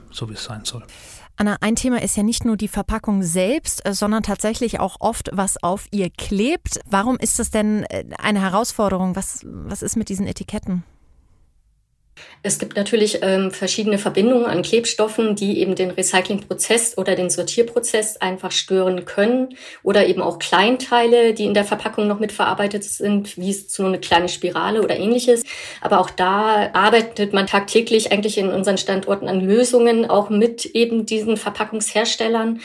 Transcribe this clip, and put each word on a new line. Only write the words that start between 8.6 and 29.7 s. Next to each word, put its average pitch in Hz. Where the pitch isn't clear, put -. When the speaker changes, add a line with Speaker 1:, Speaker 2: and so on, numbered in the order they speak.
Speaker 2:
Was, -
was -
ist 214
mit 220
diesen 190
Etiketten? 180
Speaker 3:
Es 202
gibt -
natürlich, 208
ähm, 190
verschiedene 202
Verbindungen 233
an 180
Klebstoffen, 220
die 202
eben 190
den 180
Recyclingprozess 190
oder 190
den 180
Sortierprozess 220
einfach 185
stören 185
können 254
oder 196
eben 180
auch 165
Kleinteile, 233
die 214
in 202
der 208
Verpackung 208
noch 208
mitverarbeitet 208
sind, 202
wie 185
es -
so 196
eine 185
kleine 180
Spirale 180
oder 131
ähnliches. 240
Aber 196
auch 185
da 208
arbeitet 208
man 196
tagtäglich 220
eigentlich 208
in 196
unseren 190
Standorten 196
an 190
Lösungen, 233